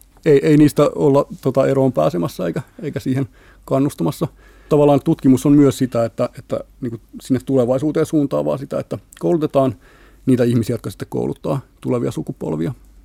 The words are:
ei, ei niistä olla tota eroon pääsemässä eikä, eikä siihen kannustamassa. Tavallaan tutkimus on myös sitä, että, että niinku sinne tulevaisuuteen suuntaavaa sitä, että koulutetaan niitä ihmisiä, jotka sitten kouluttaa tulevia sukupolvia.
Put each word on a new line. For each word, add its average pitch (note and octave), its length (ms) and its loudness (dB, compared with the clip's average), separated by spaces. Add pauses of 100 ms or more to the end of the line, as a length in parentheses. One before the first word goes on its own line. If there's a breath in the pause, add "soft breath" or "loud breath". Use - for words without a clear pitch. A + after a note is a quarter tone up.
(240)
ei, D3 220 4
ei D3+ 100 6
niistä D3+ 380 4
olla C#3+ 320 2 (140)
tota C3+ 260 0
eroon C3+ 260 2
pääsemässä D#3+ 540 -2
eikä, D#3+ 160 -6 (200)
eikä D3 180 -8
siihen C3+ 280 -4 (360 soft breath)
kannustamassa. D3 640 -4 (400 soft breath)
Tavallaan D3 360 4
tutkimus C#3 420 2
on C#3+ 60 4
myös C#3+ 260 4
sitä, A#2+ 260 -2
että, A#2+ 240 -4 (100)
että - 220 -8 (200)
niinku A#2 200 -8 (200)
sinne B2+ 260 -2
tulevaisuuteen C3+ 600 0
suuntaavaa D3 520 -2
sitä, C#3 220 -8
että - 180 -10 (220)
koulutetaan D3 540 0 (520 soft breath)
niitä B2 180 4
ihmisiä, A#2+ 300 0
jotka A2 160 -8
sitten - 200 -14
kouluttaa - 500 -4 (200)
tulevia B2+ 300 -4
sukupolvia. D#3 640 -8 (300)